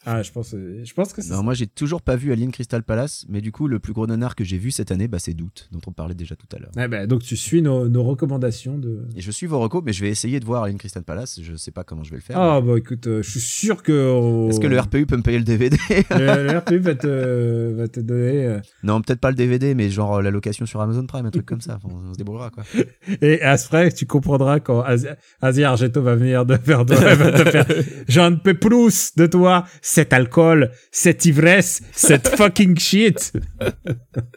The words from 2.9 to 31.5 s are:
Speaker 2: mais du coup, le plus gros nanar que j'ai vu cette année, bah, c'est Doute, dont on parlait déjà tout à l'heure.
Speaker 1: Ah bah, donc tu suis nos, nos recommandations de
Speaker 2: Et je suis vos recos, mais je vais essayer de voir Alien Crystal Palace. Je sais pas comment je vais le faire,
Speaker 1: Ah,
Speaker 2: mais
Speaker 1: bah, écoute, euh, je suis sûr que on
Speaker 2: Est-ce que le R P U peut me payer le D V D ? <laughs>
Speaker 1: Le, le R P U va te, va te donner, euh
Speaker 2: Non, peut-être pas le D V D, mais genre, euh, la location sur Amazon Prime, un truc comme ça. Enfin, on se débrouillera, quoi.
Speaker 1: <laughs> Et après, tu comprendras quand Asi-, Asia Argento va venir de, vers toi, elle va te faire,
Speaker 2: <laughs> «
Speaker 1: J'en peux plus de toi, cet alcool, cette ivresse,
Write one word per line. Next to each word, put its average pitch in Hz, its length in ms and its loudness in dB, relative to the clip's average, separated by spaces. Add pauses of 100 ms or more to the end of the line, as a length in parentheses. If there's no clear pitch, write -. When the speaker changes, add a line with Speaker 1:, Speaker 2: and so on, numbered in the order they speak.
Speaker 2:
mais 101 120 -6
du 110 100 -8
coup, 147 160 -6
le 113 140 -4
plus 104 120 -10
gros 110 140 -4
nanar 117 300 -4
que 110 80 -6
j'ai 92 120 -6
vu 107 140 -6
cette - 220 -6
année, 95 160 -2
bah, 98 100 -6
c'est 85 160 -8
Doute, 82 380 -14
dont 85 160 -12
on - 40 -14
parlait 85 220 -12
déjà 82 220 -14
tout - 180 -20
à - 60 -16
l'heure. - 160 -20
Speaker 1:
Ah 123 100 -6
bah, 104 220 -6
donc 120 160 -2
tu 113 120 -8
suis 170 240 -2
nos, 131 280 0
nos 120 160 0
recommandations 131 720 -4
de 120 380 -10
Speaker 2:
Et 92 40 -12
je 98 120 -10
suis 180 160 -10
vos 151 100 -2
recos, 117 260 -2
mais 113 80 -2
je 92 80 -8
vais 101 100 -2
essayer 120 280 -4
de 120 60 -8
voir 117 180 -4
Alien 101 160 -6
Crystal 92 240 -14
Palace. 87 400 -12
Je 82 140 -14
sais - 160 -16
pas 90 100 -12
comment 78 220 -14
je 76 60 -16
vais 73 80 -14
le - 40 -16
faire, 131 160 -8
Speaker 1:
Ah, 160 240 2
Speaker 2:
mais 120 120 0
Speaker 1:
bah, 117 40 2
écoute, 117 300 -6
euh, 110 120 -2
je 104 100 -8
suis 120 100 -8
sûr 202 420 -4
que 139 300 2
on 117 360 2
Speaker 2:
Est-ce 110 120 0
que 147 80 2
le 127 100 2
R 123 80 0
P 139 140 0
U 147 60 0
peut 131 100 0
me 117 60 0
payer 117 160 2
le 117 60 0
D 117 120 2
V 123 140 2
D ? 147 60 4 (140)
<laughs> 190 200 2
Speaker 1:
Le, 139 420 2
le 170 60 0
R 175 60 -4
P 180 120 2
U - 20 2
va 180 160 0
te, 120 800 -2
va 113 140 -4
te 117 100 -12
donner, 123 480 -2
euh 107 140 -2 (240)
Speaker 2:
Non, 107 180 0
peut-être 123 180 -4
pas 135 100 0
le 135 60 -2
D 123 120 0
V 123 100 0
D, 135 160 0
mais 104 160 0
genre, 104 280 -2
euh, 98 40 0
la 98 80 0
location 104 360 -6
sur 110 140 -8
Amazon 113 260 -2
Prime, 127 200 -8
un 107 60 -6
truc 165 140 -4
comme 117 140 -8
ça. - 40 -14 (180)
Enfin, 95 60 -14 (200)
on 92 40 -14
se 92 60 -14
débrouillera, 110 320 -12
quoi. 107 120 -16 (300)
Speaker 1:
<laughs> - 300 -10
Et 156 200 4
après, 156 480 2
tu - 160 -4
comprendras 139 540 0
quand 120 220 0
Asi-, 123 260 0 (320)
Asia 131 300 2
Argento 123 320 0
va 120 120 2
venir 127 320 2
de, 131 160 4
vers 131 240 4
toi, 127 140 6
elle 185 180 8
va 151 140 4
te 165 180 6
faire, 151 160 4
Speaker 2:
<laughs> « 156 420 -2
Speaker 1:
J'en 170 280 6
peux 190 180 2
plus 226 600 2
de 170 100 6
toi, 180 380 4 (180)
cet - 300 0
alcool, 139 580 4 (220)
cette - 320 2
ivresse, 170 580 4 (100)